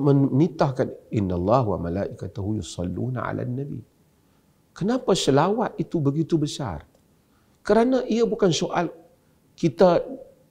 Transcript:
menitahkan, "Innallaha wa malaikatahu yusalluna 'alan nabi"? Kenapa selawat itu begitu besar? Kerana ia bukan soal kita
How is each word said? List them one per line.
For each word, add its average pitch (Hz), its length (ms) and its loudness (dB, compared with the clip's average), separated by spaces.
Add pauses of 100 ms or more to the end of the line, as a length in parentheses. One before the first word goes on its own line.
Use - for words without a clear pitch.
menitahkan, 139 880 2 (240)
"Innallaha 98 640 0
wa 85 120 -4
malaikatahu 98 680 -6
yusalluna 101 640 -6
'alan 110 320 -6
nabi"? 139 280 -8 (920)
Kenapa 226 380 -2
selawat 175 640 2
itu 165 240 -4
begitu 143 400 0
besar? 123 420 -6 (800)
Kerana 240 420 2
ia 226 220 0
bukan 190 240 2
soal 165 400 -2 (640)
kita 170 480 4 (480)